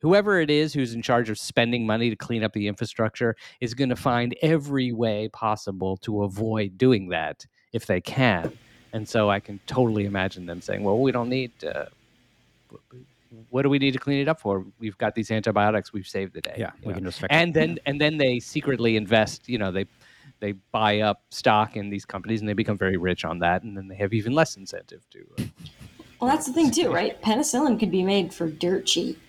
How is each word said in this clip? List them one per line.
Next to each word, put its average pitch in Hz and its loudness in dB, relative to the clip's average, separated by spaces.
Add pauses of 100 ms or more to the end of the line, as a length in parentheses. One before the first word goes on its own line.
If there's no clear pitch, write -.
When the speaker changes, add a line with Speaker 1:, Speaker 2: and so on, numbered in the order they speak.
Speaker 1:
whoever 196 4
it 151 0
is 151 2
who's 123 -2
in 117 -6
charge 120 2
of 107 -4
spending 117 0
money 113 0
to 107 -4
clean 113 -4
up 107 -2
the 104 -2
infrastructure 113 -2 (260)
is 120 -6
gonna 127 0
find 120 0
every 143 0
way 110 -2
possible 95 -2
to 104 -2
avoid 101 -2
doing 113 4
that 80 -4 (280)
if 117 -4
they 90 0
can. 101 0 (420)
And 107 -6
so 107 2
I 101 2
can 101 -14
totally 110 2
imagine 95 -4
them 87 -10
saying, 101 -6
"Well, 101 2
we 131 2
don't 120 -2
need, 127 -4 (120)
uh, 73 -6 (840)
w-, 110 -20
w-, 127 -20 (440)
what 127 0
do 139 4
we 139 4
need 135 4
to 131 -4
clean 139 0
it 139 0
up 156 0
for? 98 -2 (140)
We've 107 -8
got 107 -2
these 110 -4
antibiotics, 107 2
we've 95 -8
saved 95 -6
the 80 -14
day," - -10
Speaker 2:
Yeah, 110 -6 (100)
Speaker 1:
you - -10
Speaker 2:
we - -6
Speaker 1:
know? - -6
Speaker 2:
can 95 -6
just 90 -8
fix - -6
Speaker 1:
And 170 4
Speaker 2:
it. - -8
Speaker 1:
then, 160 4
Speaker 2:
Yeah. 165 -8
Speaker 1:
and 143 -2
then 151 2
they 127 2
secretly 117 0
invest, 107 0
you 120 -2
know, 95 0
they, 95 -2 (540)
they 101 -4 (180)
buy 107 2
up 104 0
stock 107 2
in 101 -8
these 101 -8
companies 107 -4
and 107 -4
they 104 -2
become 107 0
very 95 0
rich 87 -2
on 85 -4
that, 87 2
and 104 -12
then 95 -12
they 92 -16
have 101 -2
even 110 -2
less 156 2
incentive - -16
to, - -20 (180)
uh, - -4 (800)
Speaker 3:
Well, 247 2
that's 294 0
the 254 -6
thing 302 6
too, 254 2
Speaker 1:
<laughs> - -
Speaker 3:
right? 180 -2
Penicillin 240 2
could 190 2
be 185 4
made 190 2
for 170 -2
dirt 175 -2
cheap. - 0